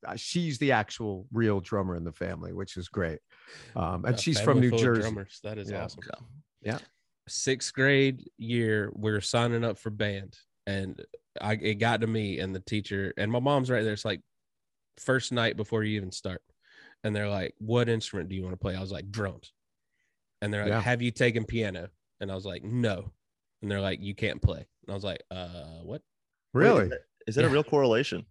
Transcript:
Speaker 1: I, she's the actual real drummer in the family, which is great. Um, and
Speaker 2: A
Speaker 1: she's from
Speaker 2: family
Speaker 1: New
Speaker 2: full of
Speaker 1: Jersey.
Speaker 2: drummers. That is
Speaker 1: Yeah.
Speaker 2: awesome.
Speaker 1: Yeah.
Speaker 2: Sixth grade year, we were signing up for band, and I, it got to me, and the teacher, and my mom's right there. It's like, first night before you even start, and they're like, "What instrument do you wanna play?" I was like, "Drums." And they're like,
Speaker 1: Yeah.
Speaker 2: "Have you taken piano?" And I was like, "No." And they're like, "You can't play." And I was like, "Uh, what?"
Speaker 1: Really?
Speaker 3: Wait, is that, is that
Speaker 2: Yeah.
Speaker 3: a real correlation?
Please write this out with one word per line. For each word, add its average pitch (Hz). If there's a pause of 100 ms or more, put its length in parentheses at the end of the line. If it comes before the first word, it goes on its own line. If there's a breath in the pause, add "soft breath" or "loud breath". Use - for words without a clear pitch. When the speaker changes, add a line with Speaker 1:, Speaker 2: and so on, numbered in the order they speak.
Speaker 1:
I, 92
she's 156
the 143
actual 104
real 107
drummer 92
in 82
the 82
family, 87
which 92
is 87
great. 82 (560 loud breath)
Um, 87
and 123
Speaker 2:
A -
Speaker 1:
she's 139
from 123
Speaker 2:
family 131
Speaker 1:
New 123
Speaker 2:
full 113
of 117
Speaker 1:
Jersey. 117
Speaker 2:
drummers. 104
That 107
is 101
Speaker 1:
Yeah. 98
Speaker 2:
awesome. - (640)
Speaker 1:
Yeah. 110 (480)
Speaker 2:
Sixth -
grade 135 (140)
year, 110
we 107
were 104
signing 117
up 113
for -
band, 104 (300)
and 95 (400)
I, 107
it 107
got 113
to 113
me, 107
and 95
the 92
teacher, 98
and 104
my 123
mom's 135
right 120
there. 110
It's 104
like, 104 (760)
first 131
night 117
before 107
you 107
even 95
start, 92 (640 soft breath)
and 107
they're 104
like, 98
"What 117
instrument 107
do 95
you 95
wanna 90
play?" 92
I 92
was 98
like, 98
"Drums." 101 (880)
And 104
they're 104
like, 104
Speaker 1:
Yeah. 110
Speaker 2:
"Have 123
you 120
taken 117
piano?" 95 (300)
And 98
I 95
was 95
like, 90
"No." 110 (500)
And 101
they're 101
like, 95
"You 101
can't -
play." 87 (260)
And 98
I -
was 98
like, 95
"Uh, 87
what?" 117 (520)
Speaker 1:
Really? 185
Speaker 3:
Wait, 104
is 87
that, - (280)
is 110
that 139
Speaker 2:
Yeah. 123
Speaker 3:
a 135
real 147
correlation? 127